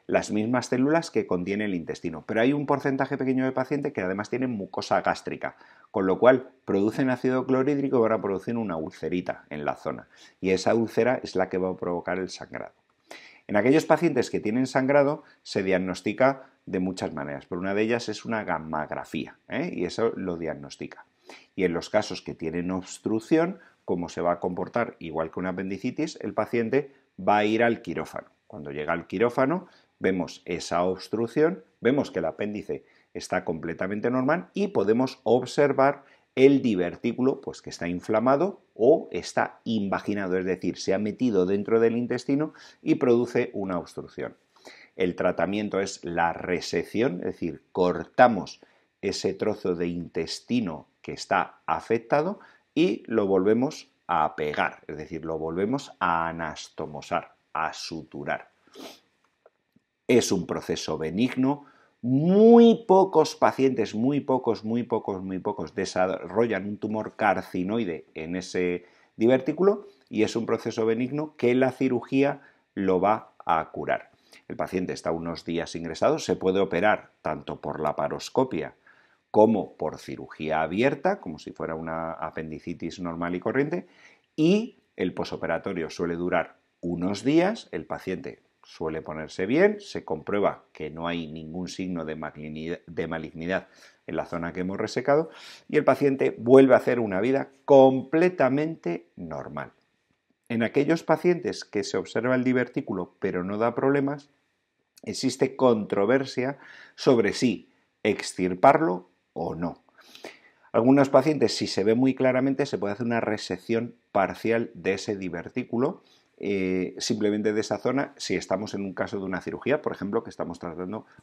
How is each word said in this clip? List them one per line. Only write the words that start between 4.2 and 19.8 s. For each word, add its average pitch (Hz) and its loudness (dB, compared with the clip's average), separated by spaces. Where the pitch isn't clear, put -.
tienen 127 -2
mucosa 98 -2
gástrica, 73 -4
con 98 0
lo 92 2
cual 127 4
producen 110 2
ácido 127 0
clorhídrico 135 2
y 117 6
van 110 4
a 101 0
producir 98 -4
una 101 -4
ulcerita 82 -6
en 73 -8
la 67 -2
zona, 62 -8
y 95 0
esa 95 2
úlcera 117 2
es - -8
la 92 0
que 95 -4
va 92 0
a 90 -6
provocar 90 -4
el 92 -6
sangrado. - -14
En 101 -2
aquellos 135 6
pacientes 156 2
que 90 -2
tienen 123 0
sangrado 143 2
se - -2
diagnostica 95 0
de 92 -4
muchas 92 -4
maneras, 71 -8
pero 90 -6
una 98 -2
de 101 2
ellas 113 -2
es - -8
una 110 -4
gammagrafía, 78 -6
¿eh? 151 -6
Y 90 -4